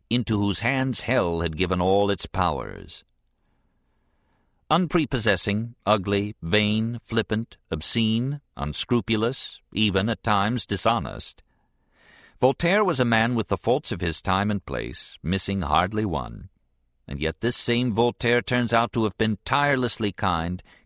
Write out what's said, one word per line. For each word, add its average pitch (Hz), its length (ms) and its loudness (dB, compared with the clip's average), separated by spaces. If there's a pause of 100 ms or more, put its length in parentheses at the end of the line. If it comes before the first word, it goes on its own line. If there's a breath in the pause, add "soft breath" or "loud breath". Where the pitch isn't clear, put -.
(100)
into 117 280 0
whose 101 220 2
hands 131 420 -2
hell 90 380 0
had 82 160 -2
given 90 240 0
all 98 300 2
its 98 160 -4
powers. 57 800 -4 (1600)
Unprepossessing, 117 1080 0 (100)
ugly, 101 560 2
vain, 110 600 2
flippant, 110 540 -2 (140)
obscene, 113 720 -2 (120)
unscrupulous, 110 1080 -2 (100)
even 101 380 2
at - 120 -4
times 107 440 0
dishonest, 92 760 -2 (1000 soft breath)
Voltaire 170 440 4
was 160 160 0
a 123 60 4
man 117 300 2
with 110 100 0
the 98 100 0
faults 123 360 0
of 85 100 -4
his 85 180 -2
time 98 300 0
and 104 160 -4
place, 62 560 -8
missing 95 400 -2
hardly 90 420 0
one. 62 460 -6 (560)
And 69 140 -8
yet 78 200 -4
this 120 160 0
same 120 380 0
Voltaire 120 480 2
turns 123 320 0
out 117 180 2
to 113 120 2
have 104 120 -2
been 110 280 0
tirelessly 131 680 0
kind, 90 500 -2 (240 soft breath)